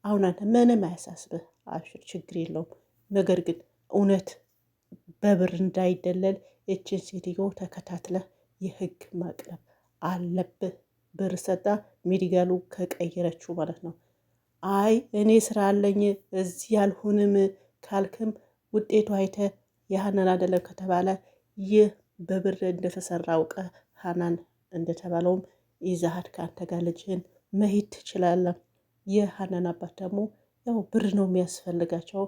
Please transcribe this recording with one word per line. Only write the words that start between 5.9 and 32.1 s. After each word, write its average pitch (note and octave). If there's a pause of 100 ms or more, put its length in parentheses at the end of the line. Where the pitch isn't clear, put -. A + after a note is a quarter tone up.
እችን F#3+
ሴትዮ F3+ (140)
ተከታትለህ F3+ (380)
የህግ - (140)
ማቅረብ E3+ (400)
አለብህ። F3+ (420)
ብር F#3
ሰጣ F#3 (400)
ሜዲጋሉ F3+ (180)
ከቀየረችው F3
ማለት E3
ነው። E3+ (680)
"አይ G3 (200)
እኔ G#3
ስራ G#3+
አለኝ G3+ (340)
እዚህ F#3
አልሆንም" G3+ (500)
ካልክም G3 (420)
ውጤቱ G#3+
አይተ G3 (520)
የሀናን F#3+
አይደለም F3+
ከተባለ F#3 (500)
ይህ G#3 (320)
በብር F#3+
እንደተሰራ F3+
አውቀ D#3+ (440)
ሀናን F3 (380)
እንደተባለውም F3 (400)
ይዛሃት F3
ከአንተ E3
ጋር F3
ልጅህን F3 (320)
መሄድ G3+
ትችላለህ። F3+ (520)
የሀናን F#3+
አባት E3+
ደግሞ F#3+ (460)
ያው A#3+ (100)
ብር G#3+
ነው G3
የሚያስፈልጋቸው፣ F3